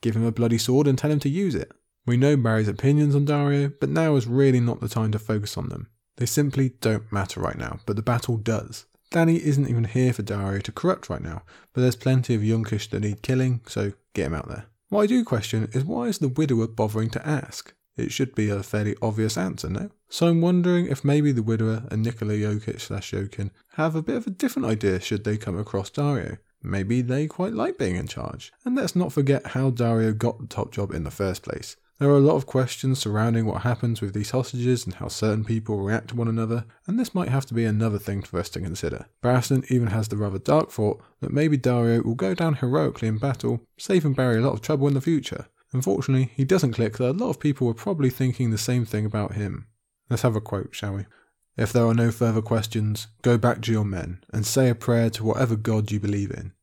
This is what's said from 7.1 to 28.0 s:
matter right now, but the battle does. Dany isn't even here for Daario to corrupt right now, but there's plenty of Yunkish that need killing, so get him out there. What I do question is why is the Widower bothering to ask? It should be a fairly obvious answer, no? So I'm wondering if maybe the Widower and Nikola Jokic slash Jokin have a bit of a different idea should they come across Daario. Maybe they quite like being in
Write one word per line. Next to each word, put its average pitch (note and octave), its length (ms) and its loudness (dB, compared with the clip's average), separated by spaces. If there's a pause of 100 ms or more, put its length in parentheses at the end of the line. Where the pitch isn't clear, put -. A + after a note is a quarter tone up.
matter G2 280 -4
right - 180 -2
now, - 260 -8
but G2+ 120 -2
the A2 60 -4
battle A#2+ 360 0
does. A2 480 -4 (240)
Dany E3 300 4
isn't C#3 280 2
even A#2 160 2
here B2+ 300 2
for - 80 -6
Daario G2 400 -2
to - 100 -8
corrupt - 380 -2
right E2+ 100 -4
now, D#2+ 220 -10 (320)
but B2+ 80 2
there's B2+ 140 4
plenty C3 380 2
of G#2+ 60 2
Yunkish A2 480 0
that G2+ 120 -4
need G#2 200 -2
killing, B2+ 460 0
so G2+ 260 -4 (220)
get D#2+ 140 -2
him D#2+ 60 -2
out - 140 -6
there. - 160 -12 (240)
What G#3 140 2
I G#3 40 4
do A#3+ 160 4
question A2 500 -2
is C3 120 0
why A#3+ 200 -4
is A#3 140 -2
the C#3 100 0
Widower B2+ 380 2
bothering A2 440 -2
to - 160 -6
ask? - 480 -6 (200)
It - 160 -4
should - 240 -4
be G#2+ 140 0
a G2+ 140 -2
fairly G#2 400 -2
obvious A2 340 0
answer, - 320 -4
no? A#2+ 220 -4 (180)
So - 200 2
I'm E3 120 6
wondering F3+ 460 4
if - 180 -4
maybe D3 260 4
the A#2+ 120 0
Widower A2 480 0
and A2 120 0
Nikola A2 300 -2
Jokic G#2 480 -2
slash - 300 -8
Jokin G2+ 400 -6 (240)
have D#3+ 200 0
a D#3+ 80 -2
bit B3+ 140 -4
of A#3 100 -6
a A3+ 40 -6
different C4 380 -2
idea G#2 300 0
should G#2+ 260 -4
they G#2+ 120 0
come G2+ 220 -4
across G2 320 -4
Daario. C#3+ 480 -2 (240)
Maybe G2 400 -2
they C3 240 0
quite F3+ 260 -4
like D#4 240 -4
being F2+ 200 -2
in - 100 -4